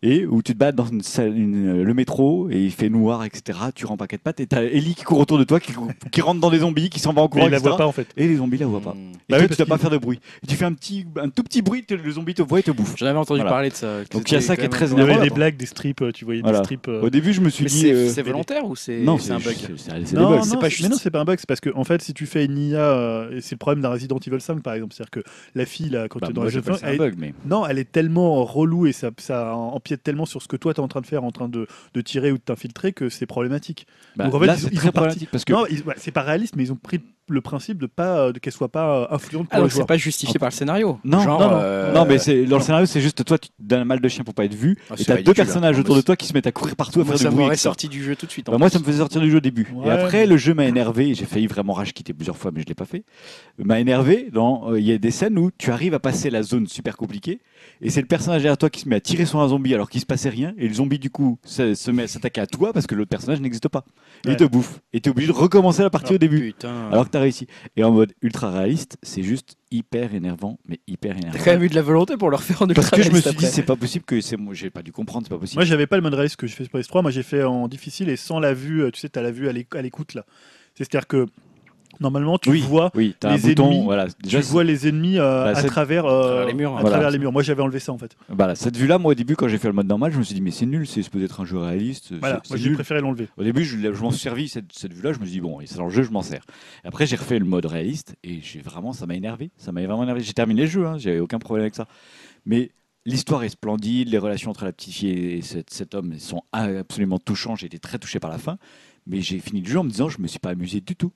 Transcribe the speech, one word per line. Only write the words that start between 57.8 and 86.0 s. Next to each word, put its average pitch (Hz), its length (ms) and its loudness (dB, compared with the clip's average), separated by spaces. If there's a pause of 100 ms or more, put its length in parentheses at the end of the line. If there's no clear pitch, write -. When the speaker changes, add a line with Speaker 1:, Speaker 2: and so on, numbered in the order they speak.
Speaker 1:
et 165 100 -4
c'est 143 100 2
le 123 60 -4
personnage 165 340 0
derrière 143 160 4
toi 156 140 2
qui - 100 -16
se 143 80 -8
met 117 60 4
à 101 60 2
tirer 170 240 0
sur 156 140 0
un 143 100 4
zombie 131 260 2
alors 104 160 -2
qu'il 123 100 -4
se - 60 -10
passait 135 220 -2
rien, 135 280 -4
et 135 100 -2
le 107 60 -2
zombie, 135 240 0
du 135 140 -6
coup, 127 320 0
se, 113 320 0
se - 160 -6
met 120 120 0
à 113 40 -6
s'attaquer - 340 -6
à 101 60 -4
toi 196 260 -2
parce 190 140 0
que - 80 -4
l'autre 104 140 -2
personnage 127 300 -4
n'existe 127 280 -4
pas. 139 180 -4 (400)
Et 120 40 -4
il - 20 -
Speaker 2:
Ouais. 139 40 2
Speaker 1:
te 170 100 8
bouffe. 123 340 2 (140)
Et 117 60 0
t'es 143 120 0
obligé 131 160 0
de 160 100 2
recommencer 185 460 6
la 196 80 4
partie 139 220 0
Speaker 3:
Oh, - 20 4
Speaker 1:
au - 20 4
début. 156 220 6
Speaker 3:
putain. 120 520 -6
Speaker 1:
Alors 113 140 4
que - 60 -14
t'as 151 80 0
réussi. 135 280 0 (280)
Et 110 80 4
en 113 80 8
mode 110 300 6
ultra 113 280 -2
réaliste, 98 540 -2
c'est - 200 -8
juste 113 340 -6 (140)
hyper 117 440 -4
énervant, 90 420 -6 (100)
mais 85 200 -10
hyper 92 300 -8
énervant. 92 200 -8
Speaker 3:
T'as 160 60 -6
quand 175 80 6
même 175 120 4
eu 180 60 2
de 151 60 -2
la 160 60 2
volonté 160 340 2
pour 202 140 0
leur 139 140 0
faire - 180 -2
en 196 60 2
Speaker 1:
Parce 175 100 4 (100)
Speaker 3:
ultra - 100 2
Speaker 1:
que 208 60 6
je 170 60 4
me 160 60 4
Speaker 3:
réaliste 160 140 4
Speaker 1:
suis 151 80 -2
dit, 160 80 0
Speaker 3:
après. 175 100 0
Speaker 1:
c'est 147 80 0
pas 131 120 2
possible 123 300 -6
que 117 160 0
c'est, 110 160 -6
moi, 101 160 -10
j'ai 92 160 -10
pas 90 120 -16
dû 82 120 -16
comprendre, 110 320 -10
c'est - 80 -10
pas 90 40 -8
possible. 95 220 -8
Speaker 2:
Moi, 180 60 4
j'avais 151 200 2
pas 196 120 2
le 185 40 2
mode 156 120 0
réaliste 143 240 -2
que 123 100 -8
je - 80 -10
fais 135 80 -10
sur 123 80 -14
P 131 80 -4
S 120 80 -8
trois. 180 140 0
Moi, 156 100 0
j'ai 127 120 -4
fait 143 200 -2
en 123 240 0
difficile 139 420 -8
et 135 60 -2
sans 160 240 -6
la 147 140 2
vue, 147 300 -2
euh, 127 80 0
tu - 100 -14
sais, 151 80 -10
t'as 127 120 -8
la 120 100 -4
vue 131 180 -4
à - 20 -6
l'éc-, 120 240 -8
à 139 60 -8
l'écoute, 127 320 -10
là. 110 100 -12 (520)
C'est-à-dire - 320 -4
que 131 180 0 (720)
normalement, 143 380 0
tu 131 120 0
Speaker 1:
Oui, 151 120 6
Speaker 2:
vois 160 340 2
Speaker 1:
oui, 110 240 2
t'as - 120 0
un 143 60 4
Speaker 2:
les - 40 0 (140)
Speaker 1:
bouton, 143 160 8
Speaker 2:
ennemis, 180 120 4
Speaker 1:
voilà. 98 240 0 (160)
Déjà, 135 160 2
Speaker 2:
tu 143 60 0
Speaker 1:
c'est 127 60 -4
Speaker 2:
vois 170 120 4
les 151 240 2
ennemis, 160 320 2
euh, 131 240 4
Speaker 1:
bah, 123 60 2
Speaker 2:
à 104 120 2
Speaker 1:
c'est 143 60 2
Speaker 2:
travers, 151 380 0